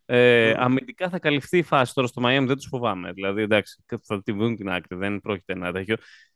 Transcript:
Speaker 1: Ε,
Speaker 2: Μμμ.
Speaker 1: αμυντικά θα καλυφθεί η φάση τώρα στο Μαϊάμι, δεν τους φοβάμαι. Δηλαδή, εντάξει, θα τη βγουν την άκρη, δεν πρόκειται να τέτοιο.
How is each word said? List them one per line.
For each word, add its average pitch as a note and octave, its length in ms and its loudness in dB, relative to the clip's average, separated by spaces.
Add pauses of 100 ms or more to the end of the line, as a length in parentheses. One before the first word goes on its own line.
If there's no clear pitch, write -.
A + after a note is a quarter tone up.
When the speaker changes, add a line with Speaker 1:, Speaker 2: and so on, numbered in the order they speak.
Speaker 1:
Ε, A#2+ 500 6
Speaker 2:
Μμμ. - 80 0
Speaker 1:
αμυντικά C3 460 -2
θα F3 100 -6
καλυφθεί D3 380 0
η E3+ 60 4
φάση C3+ 300 0
τώρα B2+ 140 0
στο A#2+ 140 -6
Μαϊάμι, B2+ 260 2
δεν C#3 80 0
τους C3+ 120 -16
φοβάμαι. G2 440 -4
Δηλαδή, G2 300 -4
εντάξει, G#2 420 0 (200)
θα G2+ 180 -6
τη A2 120 -4
βγουν A2+ 220 -2
την F#2+ 140 -8
άκρη, F2+ 280 -6
δεν G2+ 220 -4
πρόκειται F#2 360 -6
να F2 180 -6
τέτοιο. F#2+ 220 -2 (400)